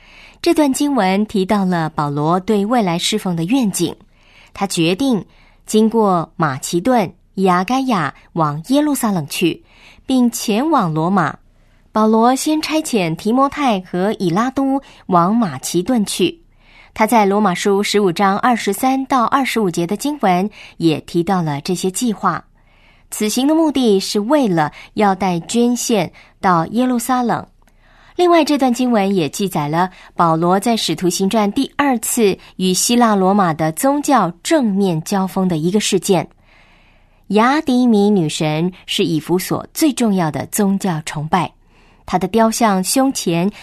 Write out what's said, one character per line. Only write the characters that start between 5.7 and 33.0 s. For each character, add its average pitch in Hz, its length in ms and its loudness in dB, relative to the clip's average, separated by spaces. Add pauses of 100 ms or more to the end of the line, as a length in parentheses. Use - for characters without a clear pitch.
过 196 480 0
马 143 200 -2
其 175 240 -4
顿、 233 320 0 (220)
亚 185 280 2
该 254 180 -2
亚 190 320 -2 (200)
往 156 360 -2
耶 277 120 4
路 302 140 0
撒 226 160 -2
冷 165 160 -2
去， - 360 -2 (420)
并 247 260 2
前 240 380 -2
往 208 240 2
罗 160 160 0
马。 185 280 0 (540)
保 220 160 2
罗 226 260 4
先 311 280 -2
差 311 200 -2
遣 180 340 -2
提 208 180 -4
摩 269 160 2
太 262 320 -2
和 185 360 -2
以 185 120 -2
拉 220 200 0
都 269 320 -2 (260)
往 180 280 2
马 175 240 0
其 - 240 -2
顿 226 220 0
去。 - 360 -2 (520)
他 220 120 0
在 220 200 4
罗 202 160 2
马 190 120 2
书 202 300 0
十 202 160 0
五 196 120 2
章 196 280 0
二 247 160 2
十 - 160 -4
三 269 360 -2
到 254 180 2
二 269 200 0
十 233 140 -2
五 202 100 2
节 170 180 -2
的 202 100 -4
经 294 240 -6
文 185 280 0 (280)
也 160 240 0
提 170 220 -2
到 185 180 0
了 147 200 -4
这 190 120 -4
些 185 160 -4
计 220 240 -4
划。 175 320 -4 (640)
此 - 160 -4
行 247 200 0
的 311 80 2
目 320 160 2
的 233 280 2
是 208 200 -4
为 254 280 2
了 165 240 0 (220)
要 202 200 2
带 185 280 -2
捐 240 340 0
献 208 360 -2 (280)
到 170 280 2
耶 240 180 0
路 254 120 0
撒 254 240 -2
冷。 208 240 -2 (680)
另 349 140 4
外， 339 140 6
这 294 140 0
段 254 160 2
经 247 180 0
文 202 240 2
也 156 140 0
记 202 180 -4
载 151 220 -2
了 175 200 0 (240)
保 165 220 2
罗 175 240 2
在 226 160 0
使 190 200 -4
徒 175 140 -2
行 190 200 -2
传 208 240 0
第 269 240 -4
二 277 220 0
次 208 380 0 (200)
与 185 160 0
希 240 220 0
腊 233 200 4